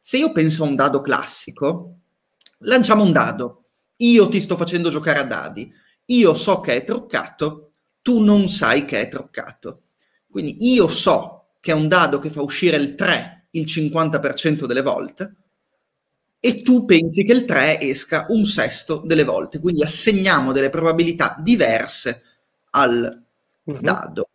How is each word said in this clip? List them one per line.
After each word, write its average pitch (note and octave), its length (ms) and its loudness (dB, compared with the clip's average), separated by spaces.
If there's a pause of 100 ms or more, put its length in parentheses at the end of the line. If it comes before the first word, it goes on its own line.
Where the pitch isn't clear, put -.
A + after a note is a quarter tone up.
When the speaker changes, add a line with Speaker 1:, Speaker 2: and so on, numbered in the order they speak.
Speaker 1:
se - 160 -4
io D#4 160 0
penso D#3+ 320 0
a - 20 0
un C#3 100 -2
dado C#3 260 0
classico, - 920 -6 (640)
lanciamo A3+ 420 4
un F3+ 100 4
dado, A#2+ 520 -2 (320)
io A#3 320 6
ti G3 120 0
sto F3 160 -4
facendo E3+ 320 -2
giocare D3+ 300 -2
a C3+ 60 -2
dadi, G#2 460 -10 (360)
io A#3 260 4
so F3+ 280 -2
che - 140 -2
è C3+ 100 -4
truccato, - 880 -8 (280)
tu A#3+ 220 0
non G#3 260 4
sai - 380 0
che G#2+ 160 -4
è B2 60 -6
truccato. - 760 -16 (480)
Quindi G3+ 420 -2
io G#3 160 6
so - 720 -2
che E3+ 120 -2
è - 20 4
un D#3 120 2
dado F3 320 4
che D#3 120 -8
fa D#3 100 -10
uscire D3+ 380 0
il C#3+ 160 -2
tre - 560 -4
il D#3+ 160 -6
cinquanta D#3 540 -2
per C3+ 120 -4
cento D3+ 320 -2
delle B2+ 180 -2
volte, - 520 -6 (1120)
e A#3+ 160 2
tu B3 240 4
pensi E3+ 400 2
che A3 80 4
il B3 140 2
tre D3+ 340 0
esca C#3+ 480 -4
un A3 160 0
sesto D3 600 -4
delle D#3+ 180 2
volte, G#2 360 -4
quindi D#3+ 220 -2
assegniamo E3 680 2
delle C3+ 160 2
probabilità E3 680 0
diverse D3 840 -2 (500)
al A#2+ 500 0 (400)
Speaker 2:
Mhm. C#3+ 180 -10
Speaker 1:
dado. - 540 -4